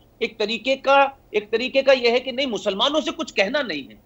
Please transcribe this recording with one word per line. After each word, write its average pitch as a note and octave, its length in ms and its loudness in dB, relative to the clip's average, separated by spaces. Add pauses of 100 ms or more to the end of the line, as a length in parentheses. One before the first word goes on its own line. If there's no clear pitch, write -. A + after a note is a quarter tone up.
(220)
एक A3+ 160 -8
तरीके A3 380 -2
का, C4+ 420 2 (160)
एक G#3 160 -2
तरीके B3+ 320 0
का C4+ 100 6
यह A#3+ 200 2
है B3+ 80 2
कि B3+ 120 -8
नहीं, C4+ 140 -2
मुसलमानों A3+ 540 -2
से D#4+ 100 -6
कुछ D#4+ 200 -8
कहना A#3 320 0
नहीं D3+ 260 -8
है, G#2+ 180 -20